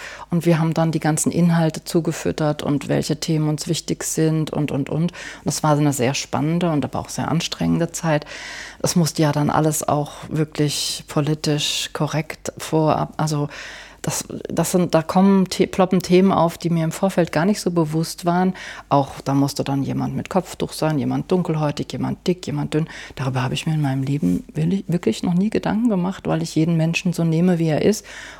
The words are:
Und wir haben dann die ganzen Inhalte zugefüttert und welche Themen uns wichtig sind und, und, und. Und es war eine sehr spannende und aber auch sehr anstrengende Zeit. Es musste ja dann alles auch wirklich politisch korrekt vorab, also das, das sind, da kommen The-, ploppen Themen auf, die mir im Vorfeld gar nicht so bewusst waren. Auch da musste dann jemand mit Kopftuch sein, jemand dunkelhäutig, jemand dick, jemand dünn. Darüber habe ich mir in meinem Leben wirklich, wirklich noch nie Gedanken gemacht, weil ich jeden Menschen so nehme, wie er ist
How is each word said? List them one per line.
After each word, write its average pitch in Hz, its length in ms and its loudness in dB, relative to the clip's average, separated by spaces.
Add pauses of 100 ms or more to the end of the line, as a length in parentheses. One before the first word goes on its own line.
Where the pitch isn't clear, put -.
(300)
Und 170 160 0
wir 165 140 6
haben 160 140 2
dann 165 180 2
die 156 80 0
ganzen 151 320 0
Inhalte 165 500 4
zugefüttert 160 800 -2
und 143 240 -2
welche 147 320 0
Themen 156 300 0
uns 151 180 -2
wichtig - 380 -4
sind 160 480 0
und, 147 180 -2
und, 139 200 -2
und. 165 200 0
Und - 20 -8 (320)
es - 200 -2
war 151 120 4
eine 147 160 2
sehr 127 220 0
spannende 165 560 0
und 147 140 0
aber - 160 -4
auch - 80 -8
sehr - 200 -4
anstrengende 165 640 0
Zeit. 151 340 0 (560)
Es - 140 0
musste 165 280 2
ja 147 100 4
dann 147 180 2
alles 156 380 0
auch 147 240 0 (160)
wirklich - 800 -2
politisch 151 840 -2
korrekt - 680 -4
vorab, 156 580 0
also 151 320 0 (520)
das, - 240 -6 (240)
das - 220 -2
sind, 180 240 2
da 160 80 4
kommen 190 480 4
The-, - 160 2
ploppen 185 340 2
Themen 185 320 6
auf, 170 240 2
die 170 140 -4
mir 165 140 2
im 160 80 -2
Vorfeld 185 400 0
gar 151 120 0
nicht 202 160 2
so 180 120 -2
bewusst 160 520 0
waren. 180 300 2 (340)
Auch 139 340 0
da 139 120 0
musste 139 300 2
dann 139 180 -2
jemand 135 320 -2
mit 123 160 -6
Kopftuch - 420 -2
sein, 156 280 0
jemand 131 320 -2
dunkelhäutig, 156 600 0
jemand 131 340 -4
dick, 180 200 -2
jemand 147 280 -4
dünn. 156 140 0 (280)
Darüber 131 260 -2
habe 131 120 -2
ich - 120 -4
mir 160 80 0
in 151 80 2
meinem 135 220 0
Leben 143 400 0 (100)
wirklich, 175 320 0
wirklich 175 380 -4
noch 175 100 0
nie 196 160 2
Gedanken 226 380 0
gemacht, 185 400 -2
weil 160 140 0
ich 165 120 -8
jeden 165 220 2
Menschen 165 360 0
so 170 120 0
nehme, 165 340 4
wie 165 100 2
er 147 140 2
ist - 240 0 (340)